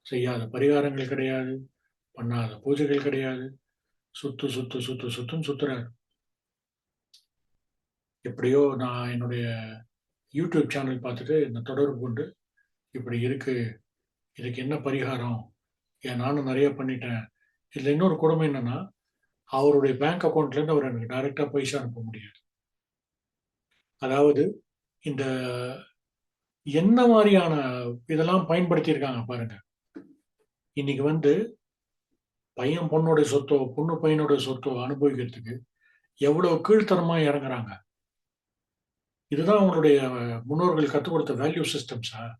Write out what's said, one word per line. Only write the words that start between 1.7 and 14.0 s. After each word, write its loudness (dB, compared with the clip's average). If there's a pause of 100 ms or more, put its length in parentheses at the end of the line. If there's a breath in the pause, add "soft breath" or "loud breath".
பண்ணாத -4
பூஜைகள் 2
கிடையாது, -4 (640)
சுத்து, -6
சுத்து, -6
சுத்து, -8
சுத்துன்னு -6
சுத்துறாரு. -4 (2250)
எப்படியோ 2
நான் -4
என்னுடைய -4 (840)
YouTube 0
சேனல் -4
பார்த்துட்டு -2
என்னை -6
தொடர்பு -2
கொண்டு, -8 (540)
"இப்படி -6
இருக்கு, -4 (520)